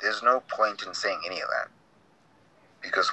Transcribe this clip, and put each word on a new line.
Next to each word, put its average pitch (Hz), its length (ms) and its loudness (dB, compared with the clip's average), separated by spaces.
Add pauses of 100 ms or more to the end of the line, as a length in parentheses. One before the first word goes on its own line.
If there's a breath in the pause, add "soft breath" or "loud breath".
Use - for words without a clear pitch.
There's 110 220 -2
no 127 260 6
point 104 380 0
in 92 80 -8
saying 90 320 -2
any 90 140 -6
of - 80 -4
that. - 200 -2 (1120)
Because - 320 2